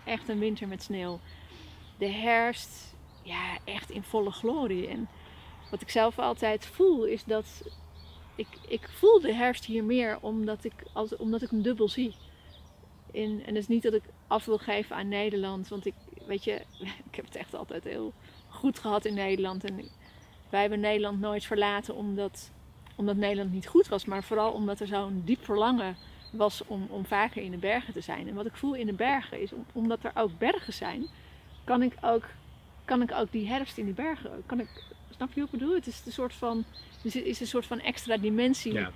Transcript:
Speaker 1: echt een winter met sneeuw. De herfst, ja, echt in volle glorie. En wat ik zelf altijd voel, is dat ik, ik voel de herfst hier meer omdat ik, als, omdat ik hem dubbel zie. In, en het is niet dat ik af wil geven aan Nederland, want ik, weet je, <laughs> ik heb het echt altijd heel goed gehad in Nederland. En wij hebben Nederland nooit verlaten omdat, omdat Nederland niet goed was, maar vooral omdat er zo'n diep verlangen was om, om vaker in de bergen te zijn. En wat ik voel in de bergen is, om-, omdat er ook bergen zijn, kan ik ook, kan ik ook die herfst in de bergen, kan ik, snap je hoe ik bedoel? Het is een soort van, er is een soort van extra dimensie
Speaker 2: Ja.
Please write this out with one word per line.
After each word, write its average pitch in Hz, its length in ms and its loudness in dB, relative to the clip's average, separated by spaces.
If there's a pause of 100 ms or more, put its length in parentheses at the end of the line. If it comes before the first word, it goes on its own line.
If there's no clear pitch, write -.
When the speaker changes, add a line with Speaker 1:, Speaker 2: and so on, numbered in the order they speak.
Speaker 1:
echt 226 260 -4
een 214 100 0
winter 214 280 0
met 190 160 -8
sneeuw. 180 360 -6 (800)
De 196 120 -2
herfst, 226 880 0 (280)
ja, 175 400 -6
echt - 260 -8
in 202 140 -8
volle 202 280 0
glorie. 226 560 0
En 226 200 -6 (640)
wat 202 100 -6
ik - 80 -12
zelf 226 300 4
altijd 226 460 0
voel, 330 400 6
is 220 180 0
dat 220 400 -2 (720)
ik, 220 120 -6 (200)
ik - 220 -4
voel 427 300 10
de 269 140 4
herfst 247 320 2
hier 226 180 0
meer 226 380 4
omdat 214 420 -2
ik, 226 100 -4 (200)
als, 220 220 -2
omdat 226 260 0
ik 247 80 -6
hem 214 120 2
dubbel 220 280 4
zie. 247 260 0 (960)
In, 214 340 -2
en - 20 -8
het 208 160 0
is 196 40 -8
niet 233 160 4
dat 226 100 4
ik 220 100 4 (240)
af 214 180 2
wil 220 120 4
geven 208 380 -2
aan 196 120 -2
Nederland, 202 600 0
want 202 180 -8
ik, 196 80 -2 (340)
weet 196 160 -4
je, 214 100 0
<laughs> - 560 -10
ik - 60 -14
heb - 100 -8
het - 100 -18
echt - 200 -10
altijd - 280 -8
heel - 300 -6 (360)
goed - 300 -2
gehad 208 260 0
in 214 80 0
Nederland. 190 500 0
En 196 260 -8 (600)
wij 196 120 4
hebben 208 180 2
Nederland 208 400 2
nooit 208 260 -2
verlaten 208 500 2
omdat, 202 560 -4 (440)
omdat 202 200 2
Nederland 202 360 2
niet 185 160 -4
goed 349 200 8
was, 196 180 -2
maar 196 180 -2
vooral 220 280 2
omdat 202 280 -2
er 208 80 -4
zo'n 196 380 -2
diep 240 200 2
verlangen 214 500 4 (360)
was 208 360 2
om, 196 220 -4
om 196 160 -6
vaker 214 360 2
in 185 100 -6
de 180 60 -6
bergen 214 360 -2
te - 80 -6
zijn. - 260 -6
En - 60 -6
wat 202 120 -4
ik 226 100 -8
voel 277 200 -2
in 240 100 -4
de 208 80 0
bergen 262 480 0
is, 196 120 -6
om-, 240 200 -10
omdat 226 300 0
er - 100 -4
ook 190 240 0
bergen 302 360 0
zijn, 208 340 -6 (560)
kan 247 180 2
ik 254 200 2
ook, 226 240 2 (600)
kan 247 160 2
ik 240 100 0
ook 220 200 -2
die 214 160 -2
herfst 262 300 -4
in 214 80 -4
de 196 80 -2
bergen, 277 520 -6
kan 247 140 -2
ik, - 240 -8 (320)
snap 262 180 -6
je 285 60 -2
hoe 285 120 -2
ik 254 80 -4
bedoel? 302 160 2
Het 349 120 -2
is - 180 -10
een 240 60 -10
soort 247 220 -4
van, 233 300 -2 (400)
er 247 220 -2
is 247 140 -2
een 240 80 -4
soort 240 180 0
van - 140 -4
extra - 380 0
dimensie 220 560 2
Speaker 2:
Ja. 202 220 0